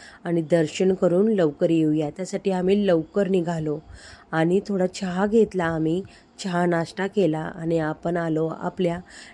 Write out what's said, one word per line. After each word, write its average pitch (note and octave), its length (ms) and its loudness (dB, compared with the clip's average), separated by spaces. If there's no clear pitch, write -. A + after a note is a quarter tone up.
आणि E3+ 180 0
दर्शन E3+ 520 2
करून F#3 380 2
लवकर E3+ 380 2
येऊया. D#3 400 2
त्यासाठी F#3+ 400 -6
आम्ही F#3+ 360 2
लवकर F3+ 420 0
निघालो E3 500 -2
आणि E3+ 360 2
थोडा F#3 180 0
चहा F#3 400 -4
घेतला G#3 380 2
आम्ही. E3 380 0
चहा F3 220 0
नाश्ता F3 400 -2
केला E3+ 480 0
आणि E3 240 -2
आपण D#3 380 -2
आलो E3 300 0
आपल्या F3 540 -4